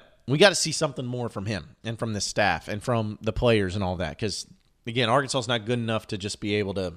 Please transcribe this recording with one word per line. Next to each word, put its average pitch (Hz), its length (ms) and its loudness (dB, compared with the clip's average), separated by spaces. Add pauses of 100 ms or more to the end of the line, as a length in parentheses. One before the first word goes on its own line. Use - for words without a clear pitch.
(280)
we 131 80 2
gotta 185 180 8
see 160 180 -2
something 139 340 -2
more 123 240 -4
from 98 160 -6
him 101 380 -6
and 113 140 -6
from 113 140 -4
this 101 140 -2
staff 92 420 2
and 101 140 -6
from 110 400 -2
the 107 100 -2
players 104 420 4
and 104 80 -2
all 90 140 -2
that. 82 220 -4
'Cause, - 280 -6 (400)
again, 120 220 0
Arkansas 135 300 2
is 120 100 -2
not 117 160 0
good 120 140 0
enough 113 300 -2
to 110 100 -6
just 98 200 -6
be 104 180 0
able 98 180 0
to 92 220 -4